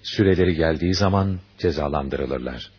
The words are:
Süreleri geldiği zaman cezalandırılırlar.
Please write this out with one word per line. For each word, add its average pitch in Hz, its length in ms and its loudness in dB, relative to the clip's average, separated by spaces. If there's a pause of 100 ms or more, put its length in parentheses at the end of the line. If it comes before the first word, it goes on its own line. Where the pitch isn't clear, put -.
Süreleri 92 520 2
geldiği 80 400 0
zaman 95 460 0 (180)
cezalandırılırlar. 69 1200 -4